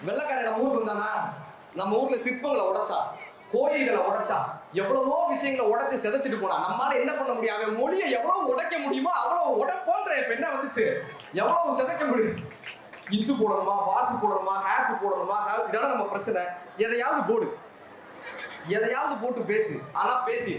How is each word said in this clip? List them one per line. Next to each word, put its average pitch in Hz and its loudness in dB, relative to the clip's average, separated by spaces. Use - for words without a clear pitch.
வெள்ளைக்காரன் 262 -2
நம்ம 220 0
ஊருக்கு 254 2
வந்தானா, 208 -2
நம்ம 202 2
ஊர்ல 254 2
சிற்பங்களை 247 0
உடைச்சா, 202 0
கோயில்களை 262 2
உடைச்சா, 214 0
எவ்வளவோ 269 2
விஷயங்களை 269 0
உடைச்சு 269 2
சிதைச்சிட்டு 220 0
போனா, 180 0
நம்மால 254 2
என்ன 277 2
பண்ண 262 0
முடியும்? 220 0
அவன் 220 -2
மொழியை 359 2
எவ்வளவு 359 2
உடைக்க 339 0
முடியுமோ 269 0
அவ்வளவு 349 2
உடைப்போன்ற 359 0
இப்ப 226 -2
என்ன 330 -2
வந்துச்சு, 269 0
எவ்வளவு 294 2
சிதைக்க 302 0
முடியும்? 220 2
இசு 220 2
போடணுமா, 196 2
வாசு - 4
போடணுமா, 190 2
ஹேஸ் 240 2
போடணுமா, 190 0
ஹே-, 220 0
இதான 254 0
நம்ம 202 0
பிரச்சனை. 196 -2
எதையாவது 247 2
போடு, 220 2
எதையாவது 262 0
போட்டு 233 -2
பேசு, 214 2
ஆனா 240 0
பேசி. 240 -2